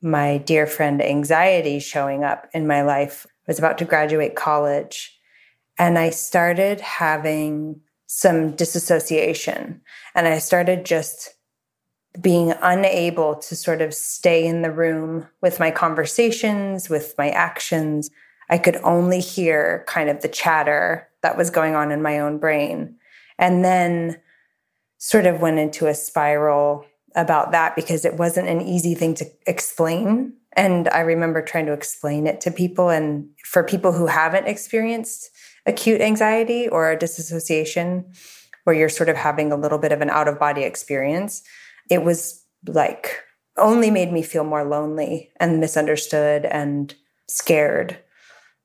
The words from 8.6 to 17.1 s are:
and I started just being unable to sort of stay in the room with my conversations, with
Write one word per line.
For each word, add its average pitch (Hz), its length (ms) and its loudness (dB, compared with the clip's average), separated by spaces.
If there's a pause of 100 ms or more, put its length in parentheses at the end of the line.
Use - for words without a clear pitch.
and 170 120 4
I 160 120 2
started 180 480 2
just - 480 -4 (880)
being 170 400 4
unable 175 720 2
to 151 200 -12
sort 165 280 -2
of 151 100 -4
stay 165 540 2
in 165 160 0
the 160 100 -2
room 160 560 -2 (140)
with 175 180 2
my 160 100 2
conversations, 196 1200 0
with 151 300 -4